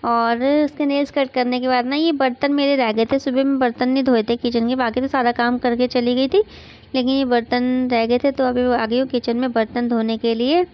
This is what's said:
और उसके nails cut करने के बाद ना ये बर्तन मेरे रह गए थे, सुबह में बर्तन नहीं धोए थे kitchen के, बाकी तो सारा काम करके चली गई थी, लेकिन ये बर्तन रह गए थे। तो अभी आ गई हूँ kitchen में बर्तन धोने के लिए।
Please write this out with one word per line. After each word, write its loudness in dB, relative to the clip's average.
और 0
उसके 0
nails 0
cut -2
करने 0
के -2
बाद 0
ना -2
ये 2
बर्तन 0
मेरे 2
रह 0
गए 2
थे, 0
सुबह 0
में 0
बर्तन 0
नहीं 0
धोए 2
थे -2
kitchen -2
के, 0
बाकी -2
तो -2
सारा 0
काम 0
करके 0
चली 0
गई 0
थी, 2
लेकिन 0
ये 2
बर्तन 0
रह 2
गए 2
थे। 0
तो -2
अभी 0
आ 0
गई 0
हूँ 0
kitchen -2
में -2
बर्तन -2
धोने -2
के 0
लिए। 2